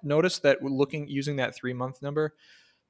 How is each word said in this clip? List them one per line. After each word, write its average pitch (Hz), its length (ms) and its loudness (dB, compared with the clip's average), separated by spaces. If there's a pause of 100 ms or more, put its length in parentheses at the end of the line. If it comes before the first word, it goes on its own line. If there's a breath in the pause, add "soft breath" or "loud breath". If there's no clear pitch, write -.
noticed 160 400 2
that 139 200 6
looking, 143 460 0
using 143 280 -4
that 123 180 -2
three 123 180 -6
month 127 300 -8
number, 151 320 -2 (560 soft breath)